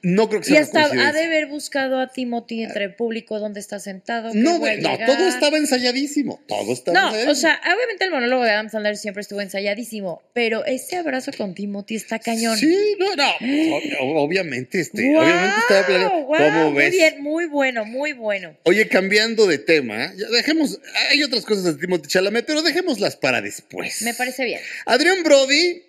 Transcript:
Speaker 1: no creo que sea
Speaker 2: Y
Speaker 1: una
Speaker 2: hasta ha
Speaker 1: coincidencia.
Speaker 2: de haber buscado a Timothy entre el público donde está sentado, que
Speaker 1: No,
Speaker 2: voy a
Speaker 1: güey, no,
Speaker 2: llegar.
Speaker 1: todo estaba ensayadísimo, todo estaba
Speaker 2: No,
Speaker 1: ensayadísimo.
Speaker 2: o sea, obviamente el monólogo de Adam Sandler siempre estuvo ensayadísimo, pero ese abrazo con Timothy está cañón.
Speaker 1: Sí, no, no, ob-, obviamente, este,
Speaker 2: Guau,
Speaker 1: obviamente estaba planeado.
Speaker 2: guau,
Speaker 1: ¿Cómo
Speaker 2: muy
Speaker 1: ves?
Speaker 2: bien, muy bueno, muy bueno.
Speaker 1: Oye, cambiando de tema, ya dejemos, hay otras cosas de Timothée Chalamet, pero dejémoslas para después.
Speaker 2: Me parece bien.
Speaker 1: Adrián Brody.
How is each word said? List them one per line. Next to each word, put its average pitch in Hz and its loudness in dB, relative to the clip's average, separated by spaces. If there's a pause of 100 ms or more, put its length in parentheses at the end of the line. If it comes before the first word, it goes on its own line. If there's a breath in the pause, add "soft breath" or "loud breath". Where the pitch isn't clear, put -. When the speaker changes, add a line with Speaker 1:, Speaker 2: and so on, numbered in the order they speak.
Speaker 1:
no 196 2
creo 202 -2
que - -8
sea 285 6
Speaker 2:
Y - 8
Speaker 1:
una 302 6
Speaker 2:
hasta 311 2
ha 302 4
Speaker 1:
coincidencia. 285 2
Speaker 2:
de 330 0
haber 311 0
buscado 269 -4
a 254 -4
Timothy 233 -6
entre 208 -6
el 185 -10
público 226 -6
donde 208 -8
está 202 -12
sentado, 220 -8
que 208 0
Speaker 1:
No, 320 4
Speaker 2:
voy 285 0
a - 0
Speaker 1:
güey, 214 -4
no, 143 0
Speaker 2:
llegar. 226 -2 (100)
Speaker 1:
todo 370 2
estaba 294 2
ensayadísimo, 262 -2
todo 104 -2
estaba 170 0
Speaker 2:
No, 381 2 (100)
Speaker 1:
ensayadísimo. 247 0
Speaker 2:
o 294 4
sea, 311 2 (160)
obviamente 427 -2
el 370 -2
monólogo 254 0
de 226 2
Adam 214 0
Sandler 208 -2
siempre 202 -10
estuvo 202 -8
ensayadísimo, 202 -6 (120)
pero 226 -2
ese 262 -4
abrazo 285 -4
con 196 -6
Timothy 202 -8
está 220 -6
cañón. 226 -2
Speaker 1:
Sí, 392 2
no, 381 0
no, 277 2 (100)
ob-, 294 -2
obviamente, 151 -2
este, 214 -4
Speaker 2:
Guau, 311 6
Speaker 1:
obviamente 370 2
estaba 554 4
planeado. 359 2
Speaker 2:
guau, 302 2
Speaker 1:
¿Cómo 311 4
Speaker 2:
muy 285 2
Speaker 1:
ves? 285 4
Speaker 2:
bien, 320 2
muy 320 -2
bueno, 262 -2
muy 269 -6
bueno. 196 -6
Speaker 1:
Oye, 202 4
cambiando 214 4
de 151 2
tema, 139 0
ya 202 -8
dejemos, 247 0 (320)
hay 285 4
otras 254 -4
cosas 196 -2
de 160 0
Timothée 180 -2
Chalamet, 202 0
pero 302 -2
dejémoslas 302 0
para 123 0
después. 101 -10
Speaker 2:
Me 233 -4
parece 254 -6
bien. 202 -6 (260 loud breath)
Speaker 1:
Adrián 339 2
Brody. 285 6 (200)